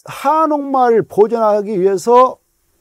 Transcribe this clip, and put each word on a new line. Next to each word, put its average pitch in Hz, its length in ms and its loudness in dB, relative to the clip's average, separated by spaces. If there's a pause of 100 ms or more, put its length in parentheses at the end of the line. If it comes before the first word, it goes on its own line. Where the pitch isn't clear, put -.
한옥마을 277 1000 0
보존하기 208 760 0
위해서 226 580 2 (420)